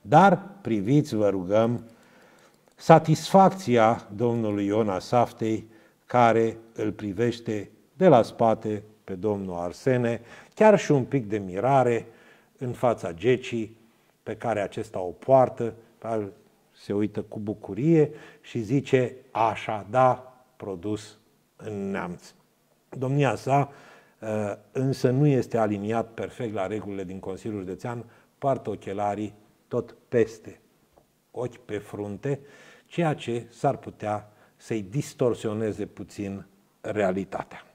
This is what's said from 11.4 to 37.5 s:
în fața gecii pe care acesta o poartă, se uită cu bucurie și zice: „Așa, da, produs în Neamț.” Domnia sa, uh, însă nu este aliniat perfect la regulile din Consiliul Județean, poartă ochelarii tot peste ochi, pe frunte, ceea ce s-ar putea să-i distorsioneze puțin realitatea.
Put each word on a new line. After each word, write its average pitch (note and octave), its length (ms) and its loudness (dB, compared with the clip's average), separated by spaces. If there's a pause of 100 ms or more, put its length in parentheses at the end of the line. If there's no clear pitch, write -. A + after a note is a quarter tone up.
în B2 140 -6
fața A2 400 -2
gecii A2+ 640 -2 (460)
pe G#2+ 140 -10
care G#2+ 240 -4
acesta G2+ 400 -8
o F2+ 100 -8
poartă, A#2+ 640 2 (1000)
se - 200 -10
uită G#2 300 -2
cu - 160 -12
bucurie B2 720 0 (300)
și - 200 -8
zice: B2 540 0 (160)
„Așa, G#2+ 600 -2
da, B2+ 520 2 (140)
produs G2+ 600 -8 (380)
în G2+ 340 -8
Neamț.” F2+ 420 -8 (560)
Domnia C3 460 0
sa, C3+ 380 0 (460)
uh, A2 100 -10 (440)
însă C3 380 0
nu C3+ 160 2
este B2+ 320 0
aliniat A2 500 -2
perfect G#2 460 -10
la G2 120 -4
regulile G2 380 -8
din F#2 160 -12
Consiliul G2 400 -10
Județean, A2+ 440 -10 (340)
poartă C3 320 -4
ochelarii G2+ 640 -6 (340)
tot A#2+ 260 -6 (140)
peste - 520 -2 (680)
ochi, B2 260 -8
pe G#2 220 -10
frunte, G#2 640 -8 (460)
ceea D#3+ 280 0
ce A#2 360 -6
s-ar C#3 260 -2
putea G#2 560 -8 (240)
să-i A2+ 260 -6
distorsioneze G#2+ 1040 -4
puțin G2 600 -10 (340)
realitatea. G2 840 -4 (120)